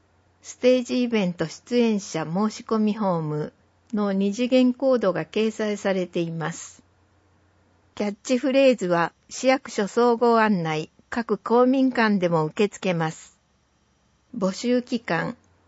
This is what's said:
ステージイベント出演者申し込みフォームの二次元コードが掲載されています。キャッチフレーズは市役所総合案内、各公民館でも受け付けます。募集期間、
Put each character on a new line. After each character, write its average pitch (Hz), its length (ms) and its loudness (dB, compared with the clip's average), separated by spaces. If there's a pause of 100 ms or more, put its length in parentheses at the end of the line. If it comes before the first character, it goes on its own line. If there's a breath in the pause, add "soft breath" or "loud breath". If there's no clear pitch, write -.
(420)
ス - 160 -20
テ 254 220 4
ー 247 60 -4
ジ 247 180 -2
イ 247 40 0
ベ 220 180 0
ン 180 80 -2
ト 165 140 -4
出 - 300 -6
演 226 220 2
者 160 240 -6
申 185 260 -2
し 226 140 -10
込 220 160 -2
み 214 140 0
フ 220 100 -6
ォ 180 160 0
ー - 20 -4
ム 151 320 -6 (400)
の 202 200 -2
二 196 200 0
次 247 140 -2
元 254 260 4
コ 262 200 0
ー 247 60 2
ド 202 120 2
が 165 140 -4
掲 220 260 -2
載 214 260 -4
さ 202 140 -2
れ 185 160 -2
て 175 120 -6
い 165 120 -4
ま 160 200 -6
す。 - 300 -16 (1120)
キ - 80 -6
ャ 208 80 -4
ッ 208 120 -8
チ 254 140 0
フ 262 140 -2
レ 269 200 6
ー 240 60 2
ズ 185 100 -4
は 170 240 0 (180)
市 - 180 -6
役 262 240 0
所 202 160 -2
総 233 300 2
合 233 220 4
案 214 220 2
内、 156 280 -4 (200)
各 226 280 -4
公 240 280 2
民 262 260 2
館 214 280 2
で 175 100 0
も 165 160 2
受 202 220 0
け - 60 -14
付 - 160 -4
け 180 40 0
ま 160 180 -2
す。 - 260 -20 (1000)
募 190 140 -2
集 247 300 -2
期 247 180 -4
間、 165 360 -4 (320)